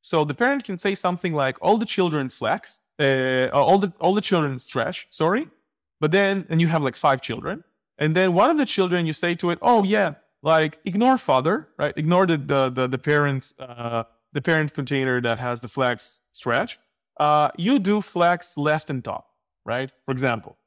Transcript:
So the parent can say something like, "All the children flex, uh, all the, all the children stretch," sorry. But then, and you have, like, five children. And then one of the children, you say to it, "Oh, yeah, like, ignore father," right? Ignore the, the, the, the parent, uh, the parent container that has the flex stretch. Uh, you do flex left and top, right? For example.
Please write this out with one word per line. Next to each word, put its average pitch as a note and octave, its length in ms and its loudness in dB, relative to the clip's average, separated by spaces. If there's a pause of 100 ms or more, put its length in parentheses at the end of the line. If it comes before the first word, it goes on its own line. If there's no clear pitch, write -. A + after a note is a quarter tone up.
So D#3 220 0
the D3 100 -2
parent C4 300 0
can F#3 140 -8
say G3 180 -2
something F3+ 380 -4
like, C3+ 280 0
"All G#3 160 0
the A3 80 -2
children D3+ 440 -2
flex, - 500 -6 (200)
uh, C3 520 2
all C#3+ 280 4
the, F#3+ 200 -2
all F3 140 2
the G#3 80 0
children D3 360 0
stretch," - 520 -6
sorry. G3 400 -2 (500)
But D3+ 120 0
then, G3 380 2
and E3 120 2
you E3+ 60 4
have, D#3 140 2
like, C3 140 -2
five C3+ 240 2
children. E3 460 -8 (320)
And D#3 180 0
then F#3 180 4
one G#3 160 4
of D#4+ 80 2
the C#4 80 2
children, F3+ 400 0
you D#3 60 -2
say E3+ 240 -2
to F3+ 140 -2
it, E3 120 -4
"Oh, A#3 220 4
yeah, F#3+ 300 0 (280)
like, D#3 440 2
ignore A3+ 320 2
father," D#3 500 0 (100)
right? D3 200 -2
Ignore F3 300 2
the, E3 100 2
the, C#3 320 0
the, B2+ 180 -2
the B2+ 100 -4
parent, C#3+ 600 0
uh, A#2+ 440 -6 (280)
the C#3+ 100 -4
parent D#3 320 0
container C3 460 -2
that A#2 180 0
has A#2+ 220 -6
the A#2+ 80 -14
flex B2 540 -4 (100)
stretch. C3 480 -4 (400)
Uh, D3+ 380 4
you A3+ 200 0
do G#3 220 0
flex F3 580 0
left D3+ 320 0
and C3 140 -6
top, - 240 -10 (380)
right? B2+ 260 -6 (140)
For C3+ 60 -6
example. B2+ 560 -2